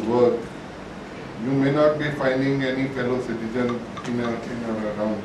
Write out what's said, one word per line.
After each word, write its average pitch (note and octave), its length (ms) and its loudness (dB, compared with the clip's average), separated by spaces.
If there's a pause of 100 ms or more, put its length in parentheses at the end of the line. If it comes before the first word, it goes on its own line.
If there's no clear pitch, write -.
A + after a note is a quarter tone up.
work, A#2+ 320 6 (1040)
you B2+ 60 0
may C#3 200 4
not D3+ 280 6
be D3+ 140 0
finding C3+ 500 2
any C3 260 0
fellow B2 320 0
citizen A2+ 580 -2 (280)
in A#2+ 160 0
or, A#2 120 0
in A#2 300 -6
or G#2+ 280 -2
around G#2 320 -2